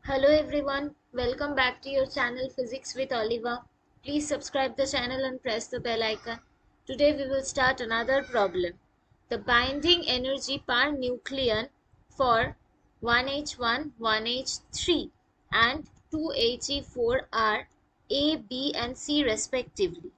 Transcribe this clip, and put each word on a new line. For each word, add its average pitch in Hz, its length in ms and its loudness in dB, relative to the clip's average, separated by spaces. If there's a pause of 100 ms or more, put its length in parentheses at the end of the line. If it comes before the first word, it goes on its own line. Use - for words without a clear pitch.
Hello 269 220 4
everyone, 285 640 2 (200)
welcome 254 400 -2
back 254 260 2
to - 80 -12
your 277 160 2
channel 254 500 -2
Physics 254 400 -6
with 262 160 -4
Oliver. 233 500 -2 (440)
Please 294 240 -2
subscribe 269 480 -2
the 277 100 2
channel 262 380 -2
and 254 180 -6
press 226 260 -4
the 247 120 -8
bell 226 220 -2
icon. 226 380 -4 (460)
Today 285 300 4
we 269 100 -4
will 269 160 -2
start 262 380 0
another 233 420 0
problem. 185 520 0 (560)
The 233 80 -2
binding 277 680 4
energy 262 600 -2
per 269 240 2
nucleon 247 760 -2 (420)
for 247 440 2 (460)
one 240 300 2
H 294 280 -6
one, 247 380 0
one 220 300 0
H 247 320 -4 (160)
three - 360 0 (400)
and 240 380 0 (220)
two 311 260 -4
H 240 320 0
E 277 140 -4
four 247 400 0 (100)
are 220 340 0 (440)
A, 294 260 2
B 254 400 -6
and 240 220 -4
C 294 260 0
respectively. 220 920 -2